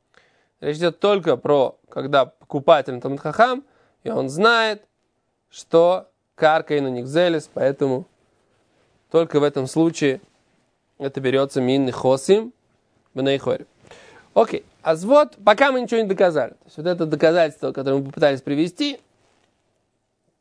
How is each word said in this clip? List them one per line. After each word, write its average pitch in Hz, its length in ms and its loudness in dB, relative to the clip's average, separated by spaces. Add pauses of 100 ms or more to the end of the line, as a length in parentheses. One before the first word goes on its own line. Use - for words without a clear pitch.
(600)
Речь 147 160 -6
идет 165 220 -4
только 185 360 2
про, 139 420 0 (120)
когда 135 380 0
покупатель 139 760 0
талмид 139 180 -8
хахам, 247 460 0 (400)
и - 40 -8
он 135 200 -4
знает, 214 560 0 (640)
что 175 580 0 (280)
карка 156 420 0
и - 20 0
на 139 80 -2
них 123 180 -6
зелес, 160 480 -2
поэтому 135 520 -2 (1040)
только 160 300 2
в - 20 2
этом 143 240 -2
случае 156 540 0 (800)
это 139 200 -8
берется 135 400 -2
мин 131 320 0
хосим 190 600 0 (600)
бней 135 260 0
хорим. - 280 -6 (640)
Окей, - 320 0 (160)
а 160 140 0
вот 262 500 2
пока 220 260 4
мы 254 80 -2
ничего 226 220 -2
не 214 60 -4
доказали. 170 440 0
То - 140 -20
есть - 120 -20
вот 156 100 -8
это 170 180 -2
доказательство, 156 640 0
которое 135 280 -2
мы 139 60 -6
попытались 139 360 0
привести, 175 580 -4 (1400)